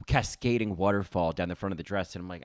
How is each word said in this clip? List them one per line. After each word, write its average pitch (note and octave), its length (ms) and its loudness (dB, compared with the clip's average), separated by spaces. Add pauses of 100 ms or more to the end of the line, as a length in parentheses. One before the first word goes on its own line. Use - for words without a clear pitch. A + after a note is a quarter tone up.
cascading A#2+ 680 2
waterfall F#2+ 560 2
down F2 160 -2
the F2 80 -4
front G2 160 -4
of F2 60 -4
the E2+ 60 -8
dress." F#2+ 320 -4
And F2+ 80 -10
I'm F2+ 40 -10
like, F2 180 -12